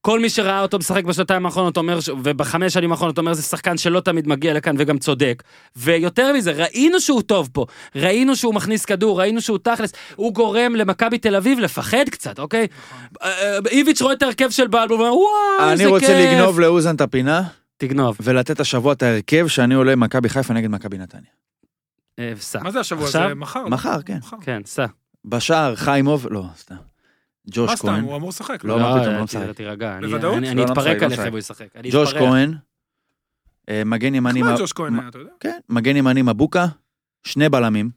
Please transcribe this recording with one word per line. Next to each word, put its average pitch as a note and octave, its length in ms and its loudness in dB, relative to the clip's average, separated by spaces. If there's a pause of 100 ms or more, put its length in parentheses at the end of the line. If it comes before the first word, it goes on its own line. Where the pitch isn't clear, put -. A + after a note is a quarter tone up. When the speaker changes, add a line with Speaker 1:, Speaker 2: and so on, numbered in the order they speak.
Speaker 1:
כל A3+ 200 2
מי A3+ 100 2
שראה G3 320 0
אותו G3 160 -2
משחק F#3 260 -2
בשנתיים F3+ 420 0
האחרונות F3 300 0
אומר E3+ 240 0
ש-, - 80 -6
ובחמש D3 640 -2
שנים E3+ 200 0
האחרונות E3 260 -2
אומר, E3+ 160 0
"זה D3+ 80 -6
שחקן F3 340 -4
שלא F3 240 0
תמיד E3 280 -2
מגיע D3+ 260 0
לכאן", D3+ 240 0
וגם D3 200 0
צודק. C3 440 -2 (340)
ויותר E3+ 560 2
מזה, G#3 200 0
ראינו B3+ 480 2
שהוא B3+ 220 0
טוב F3 300 0
פה, C3 140 -4 (300)
ראינו A3+ 400 2
שהוא A#3 180 -2
מכניס G#3 300 -2
כדור, G3 360 0
ראינו A3 200 0
שהוא G#3 180 -2
תכלס, A3+ 340 -2 (240)
הוא G#3+ 180 -4
גורם A#3 420 0
למכבי A3 420 0
תל G#3 180 0
אביב A#3+ 220 2
לפחד A3 520 0
קצת, - 280 -12
אוקיי? G3+ 280 -2 (200)
Speaker 2:
נכון. - 120 -20 (240)
Speaker 1:
אה, F3+ 60 -4 (260)
אה, G3 40 0 (120)
איביץ' C#4 320 4
רואה C4+ 100 4
את C4+ 100 0
ההרכב C4 280 2
של B3 160 2
בלבול, A3+ 340 2
ואומר, A#3+ 160 4
"וואי, F#4+ 120 6 (360)
Speaker 3:
אני D#3 80 4
Speaker 1:
איזה F#3+ 140 4
Speaker 3:
רוצה F#3+ 200 6
Speaker 1:
כיף." - 100 8 (160)
Speaker 3:
לגנוב F3 280 4
לאוזן E3 340 4
את C#3+ 60 -4
הפינה, C#3 420 0 (340)
Speaker 1:
תגנוב. C3 440 0
Speaker 3:
ולתת B2+ 400 0
השבוע C3+ 320 0
את C3 100 -2
ההרכב B2 440 2
שאני C3 280 2
עולה C3 220 4
מכבי A#2+ 320 2
חיפה B2+ 260 -2
נגד A2+ 160 -2
מכבי G2 280 -8
נתניה. - 320 -18 (880)
Speaker 1:
אה, A#2+ 220 -8
סע. - 220 -10
Speaker 2:
מה - 80 -8
זה B3 100 -4
השבוע D#3+ 240 -4
Speaker 1:
עכשיו? D#3+ 200 0
Speaker 2:
הזה? D3 100 -2
מחר, D3 340 -10
Speaker 3:
מחר, - 280 -2
Speaker 2:
לא? D3 60 -6
Speaker 3:
כן. - 160 -8
Speaker 2:
מחר. - 220 -14
Speaker 1:
כן, B2 260 -8
סע. C3 200 -4 (380)
Speaker 3:
בשער, A#2+ 520 -2
חיימוב, C#3 540 0
לא, G2+ 140 -6 (140)
סתם. - 160 -20 (760)
ג'וש A#2+ 200 -2
Speaker 2:
מה A#3 60 -2
סתם? - 120 -4
Speaker 3:
כהן. A2+ 160 -2
Speaker 2:
הוא C#3+ 120 -8
אמור D#3+ 120 -8
לשחק, - 360 -10
Speaker 3:
לא A2+ 160 0
Speaker 2:
לא? A#2 120 2
Speaker 3:
אמרתי, B2+ 140 2
Speaker 1:
לא, G#2+ 60 -2
Speaker 3:
לא G#2+ 60 -4
Speaker 1:
אה, G#2+ 60 -4
Speaker 3:
משחק. G#2 320 -8
Speaker 1:
תירגע, G#2 420 -10
אני, F#2+ 80 -10
Speaker 2:
בוודאות? A#2 300 -4
Speaker 1:
אני, B2+ 140 -4
אני - 100 -2
Speaker 3:
לא, - 60 2
לא B2+ 60 -2
Speaker 1:
אתפרק C3+ 140 -2
Speaker 3:
משחק, D#3+ 140 0
לא D#3+ 60 2
Speaker 1:
עליך B2 120 -2
Speaker 3:
משחק. G#2 100 -4
Speaker 1:
והוא A2+ 100 -8
ישחק. G#2+ 280 -14 (100)
אני A#2 160 -12
Speaker 3:
ג'וש D3 160 4
Speaker 1:
אתפרק. C#3 140 0
Speaker 3:
כהן, C3 320 4 (1120)
אה, G#2+ 160 -4
מגן A#2 300 -2
ימני B2 280 0
Speaker 2:
נחמד A#2+ 120 2
Speaker 3:
מ-, A#2+ 40 0
Speaker 2:
ג'וש C#3+ 140 -4
כהן D#3+ 220 -6
Speaker 3:
מ-, - 60 -4
Speaker 2:
היה, B2 80 -16
אתה B2+ 100 -20
יודע? E3 120 -20 (100)
Speaker 3:
כן, E4+ 180 -8 (100)
מגן A#2+ 280 0
ימני C3 260 2
מבוקה, C#3 440 2 (580)
שני D3 240 0
בלמים. A#2 480 0